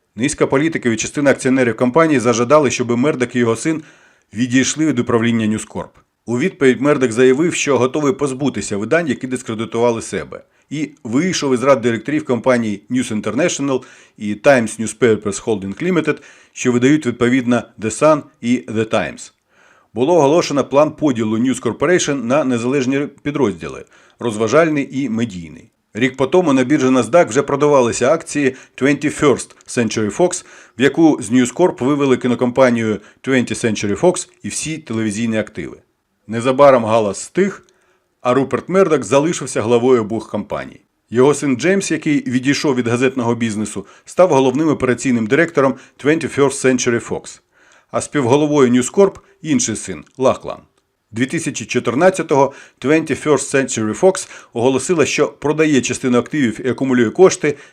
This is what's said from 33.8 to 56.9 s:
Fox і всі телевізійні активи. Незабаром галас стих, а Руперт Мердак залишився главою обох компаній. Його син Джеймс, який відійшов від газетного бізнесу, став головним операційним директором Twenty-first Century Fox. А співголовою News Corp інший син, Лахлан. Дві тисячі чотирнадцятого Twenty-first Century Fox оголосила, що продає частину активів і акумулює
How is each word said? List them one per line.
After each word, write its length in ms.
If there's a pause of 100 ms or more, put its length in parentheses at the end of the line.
Fox 280 (140)
і 60
всі 300
телевізійні 600
активи. 380 (500)
Незабаром 580
галас 360
стих, 460 (540)
а 140
Руперт 340
Мердак 360
залишився 580
главою 380
обох 300
компаній. 500 (300)
Його 240
син 220
Джеймс, 340
який 400
відійшов 440
від 140
газетного 460
бізнесу, 520 (180)
став 240
головним 400
операційним 580
директором 480 (300)
Twenty-first 600
Century 420
Fox. 320 (500)
А 100
співголовою 720
News 220
Corp 220 (280)
інший 340
син, 280 (140)
Лахлан. 400 (560)
Дві 120
тисячі 380
чотирнадцятого 880 (280)
Twenty-first 760
Century 460
Fox 280 (240)
оголосила, 540
що 220
продає 520
частину 380
активів 480
і 40
акумулює 400